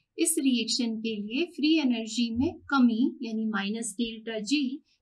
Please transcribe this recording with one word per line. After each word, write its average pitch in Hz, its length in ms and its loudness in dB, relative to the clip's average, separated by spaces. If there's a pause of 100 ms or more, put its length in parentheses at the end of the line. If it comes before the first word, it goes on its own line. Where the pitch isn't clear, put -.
(180)
इस 330 220 0
reaction 226 600 0
के 220 220 -4
लिए 233 240 -2
free 320 340 2
energy 233 560 0
में 294 180 0
कमी, 254 680 2
यानी 220 240 -4
minus 214 480 -2
delta 226 460 -6
जी 269 420 -2 (200)